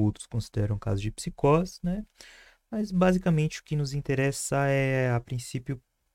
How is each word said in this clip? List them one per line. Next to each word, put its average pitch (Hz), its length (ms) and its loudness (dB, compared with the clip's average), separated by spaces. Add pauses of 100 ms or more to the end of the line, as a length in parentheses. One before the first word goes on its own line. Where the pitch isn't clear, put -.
outros 107 240 0
consideram 104 520 -2
caso 98 220 -2
de 107 100 -4
psicose, 165 720 0
né? 185 220 -4 (680)
Mas, 214 220 -4
basicamente, 185 680 2
o - 40 -20
que - 100 -6
nos 143 200 -2
interessa 139 720 0
é, 135 440 2
a 120 80 2
princípio, 127 600 -6 (340)